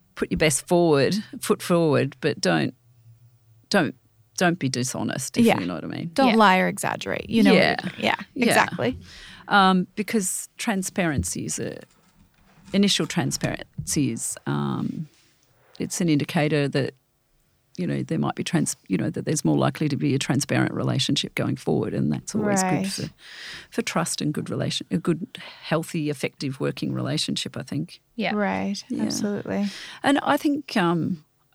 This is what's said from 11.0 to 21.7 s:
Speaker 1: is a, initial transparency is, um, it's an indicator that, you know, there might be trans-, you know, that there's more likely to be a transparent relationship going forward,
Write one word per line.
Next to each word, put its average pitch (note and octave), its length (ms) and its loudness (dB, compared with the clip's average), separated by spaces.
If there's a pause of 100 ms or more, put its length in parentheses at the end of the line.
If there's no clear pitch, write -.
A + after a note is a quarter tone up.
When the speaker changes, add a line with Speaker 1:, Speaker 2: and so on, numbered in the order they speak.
Speaker 1:
is - 140 -6
a, - 220 -8 (920)
initial F#3+ 340 2
transparency - 1040 -2
is, - 240 -6 (100)
um, C#3 640 -4 (680)
it's - 220 -4
an F3+ 80 0
indicator D3+ 600 2
that, C3+ 260 -2 (840)
you F3+ 100 -4
know, C#3+ 160 -2
there D3 160 -4
might C#3+ 160 0
be - 80 -6
trans-, - 340 0 (120)
you C#4+ 80 0
know, - 140 -2
that - 160 -6
there's - 180 -2
more D#3 120 4
likely C#3 320 2
to C#3+ 80 -2
be C#3+ 180 0
a C3+ 40 2
transparent C3 540 0
relationship C3 640 -2
going A#2 220 -2
forward, A#2+ 380 -2